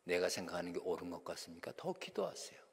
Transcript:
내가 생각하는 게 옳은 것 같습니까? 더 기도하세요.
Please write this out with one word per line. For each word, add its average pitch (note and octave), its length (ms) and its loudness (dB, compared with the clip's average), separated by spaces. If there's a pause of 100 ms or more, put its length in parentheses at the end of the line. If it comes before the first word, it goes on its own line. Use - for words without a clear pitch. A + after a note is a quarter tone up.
내가 F2+ 240 6
생각하는 F2 440 0
게 F2 100 0
옳은 F2 280 0
것 E2+ 140 -6
같습니까? - 520 -6
더 - 160 -2
기도하세요. - 680 -2 (140)